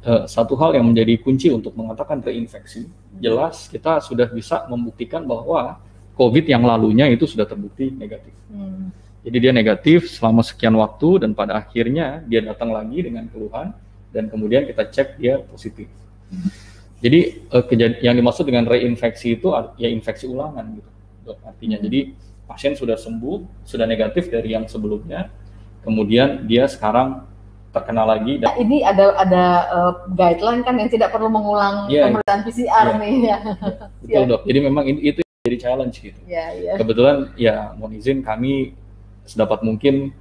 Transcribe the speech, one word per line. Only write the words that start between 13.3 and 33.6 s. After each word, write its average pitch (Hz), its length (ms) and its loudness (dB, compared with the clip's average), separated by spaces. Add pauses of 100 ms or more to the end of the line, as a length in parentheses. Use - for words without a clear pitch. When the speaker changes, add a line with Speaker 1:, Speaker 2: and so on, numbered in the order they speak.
Speaker 1:
keluhan 110 400 -10 (400)
dan 110 160 -4
kemudian 110 400 0
kita 110 240 -6
cek - 320 -4
dia 127 160 0
positif. 104 480 -14 (480)
Speaker 2:
Hmm. 185 160 -6 (480)
Speaker 1:
Jadi, 143 480 0
eh, 123 180 2
kejad-, 117 380 0
yang 123 160 2
dimaksud 120 240 2
dengan 120 240 0
reinfeksi 117 720 -2
itu 160 160 -2
ar-, - 240 -4
ya 117 80 -4
infeksi 113 400 -6
ulangan 127 480 -10
gitu, 107 160 -20 (400)
Dok, 101 160 -16
artinya. 110 320 -8
Speaker 2:
Hmm. 104 80 -6
Speaker 1:
Jadi 127 140 0 (420)
pasien 139 320 -6
sudah 117 240 -2
sembuh, 117 640 -10
sudah 113 220 -4
negatif 110 420 -2
dari 110 240 -4
yang 110 140 -4
sebelumnya, 107 640 -8 (560)
kemudian 117 580 2
dia 117 240 4
sekarang 131 560 0 (480)
terkena 113 320 -2
lagi 110 320 0
dan 113 240 0
Speaker 2:
Ini 247 240 2
ada, 196 320 6
ada, 180 280 4 (280)
eh, 180 200 2 (200)
guideline 180 480 2
kan 254 160 0
yang 214 160 0
tidak 220 160 2
perlu 220 240 0
mengulang 208 560 0
Speaker 1:
Iya. 285 240 6
Speaker 2:
pemeriksaan 208 320 0
P 233 80 -6
C 240 160 -4
R 220 240 6
Speaker 1:
Iya. 214 80 0
Speaker 2:
nih 208 140 -2 (100)
ya. 208 140 2 (640)